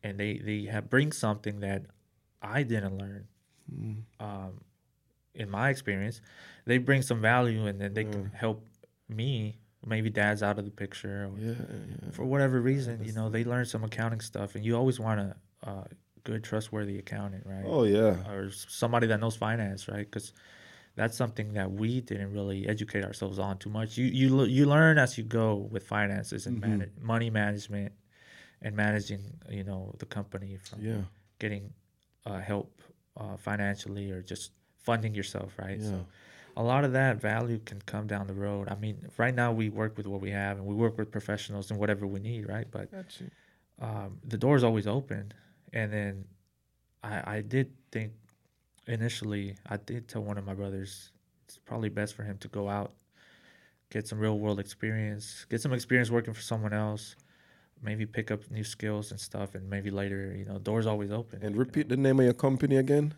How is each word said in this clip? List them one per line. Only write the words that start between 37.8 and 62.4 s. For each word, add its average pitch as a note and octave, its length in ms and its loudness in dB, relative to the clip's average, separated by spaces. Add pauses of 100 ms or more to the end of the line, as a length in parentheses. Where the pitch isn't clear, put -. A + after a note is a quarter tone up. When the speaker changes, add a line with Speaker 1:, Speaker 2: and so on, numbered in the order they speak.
Speaker 1:
come G#2+ 240 -6
down G2+ 200 -2
the G2 80 -6
road. G2+ 340 -2
I G2 80 -4
mean, G#2 400 -6
right B2 180 2
now B2 180 4
we A2 180 2
work G#2+ 260 -2
with G#2 100 -6
what G2 140 -4
we G2 100 -4
have, G2+ 280 -2
and G2 80 -6
we G2+ 80 -2
work A2+ 240 2
with G#2+ 120 -2
professionals G2+ 600 -4
and G#2 100 -2
whatever G#2 260 2
we G2 140 -2
need, A2 280 -6
right? G#2+ 220 -6
But, G2+ 220 -8
Speaker 2:
Gotcha. - 320 -14 (560)
Speaker 1:
um, G#2 440 -6
the A2+ 140 -4
door's C3 240 8
always A2+ 240 6
open. G#2 460 -4 (400)
And A2 180 -2
then G2+ 340 -2 (800)
I, G#2+ 340 -6
I G#2+ 40 -2
did A#2+ 320 0 (180)
think A2 220 -6 (760)
initially, G#2+ 720 -4 (100)
I G#2 100 -4
did A2+ 320 -8
tell G#2+ 140 -6
one G#2 160 -4
of G2 60 -8
my G2 100 -6
brothers, G2 560 -8 (340)
it's - 140 -20
probably A2+ 300 -4
best G#2 260 -2
for A2+ 100 -10
him G2+ 140 -6
to - 100 -14
go G2+ 200 -4
out, G2+ 240 -2 (960)
get G#2+ 180 -4
some G#2+ 100 -6
real G#2+ 200 2
world G#2 200 2
experience, G#2+ 880 -4
get A#2 120 -2
some C3+ 120 0
experience B2 380 2
working A2+ 240 2
for A2 80 -12
someone G#2+ 300 -2
else, G#2+ 440 -2 (680)
maybe G#2+ 240 -2
pick A2 240 -4
up G#2+ 100 -2 (100)
new G#2+ 140 -4
skills G#2 460 -4
and G2+ 100 -10
stuff, - 340 -8
and F#2+ 140 -10
maybe G2+ 220 -4
later, G2 460 -4
you G2 80 -6
know, G2 140 -6
door's G#2+ 280 0
always G#2 240 0
open, G#2+ 320 -6
Speaker 2:
And G#2 120 -2
Speaker 1:
you G#2 60 0
Speaker 2:
repeat C3 280 0
Speaker 1:
know? B2+ 80 2
Speaker 2:
the C3+ 60 2
name C3+ 180 8
of B2+ 40 10
your B2 100 8
company C3+ 420 4